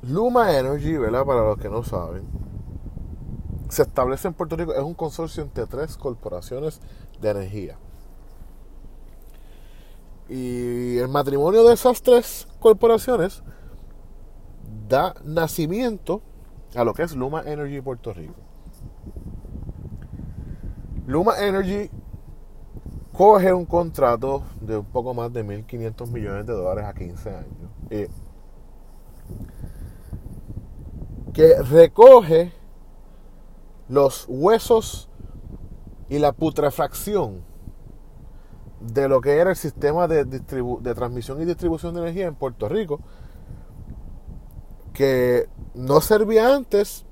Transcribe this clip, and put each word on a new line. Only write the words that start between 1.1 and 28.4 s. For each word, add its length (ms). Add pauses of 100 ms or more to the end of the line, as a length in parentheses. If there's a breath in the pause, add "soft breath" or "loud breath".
Para 160
los 160
que 100
no 160
saben, 440 (1400)
se 120
establece 460
en 80
Puerto 200
Rico, 160
es 120
un 100
consorcio 480
entre 240
tres 320
corporaciones 840 (400 soft breath)
de 120
energía. 460 (2500 soft breath)
Y 720
el 80
matrimonio 560
de 100
esas 300
tres 440 (120)
corporaciones 840 (1500 loud breath)
da 360
nacimiento 1000 (540)
a 80
lo 100
que 80
es 140
Luma 260
Energy 400
Puerto 320
Rico. 220 (2750 loud breath)
Luma 320
Energy 500 (1200)
coge 400
un 140
contrato 800 (180 loud breath)
de 160
un 80
poco 300
más 180
de 80
mil 240
quinientos 460
millones 340
de 80
dólares 320
a 80
quince 420
años, 360 (180)
eh, 180 (3250 loud breath)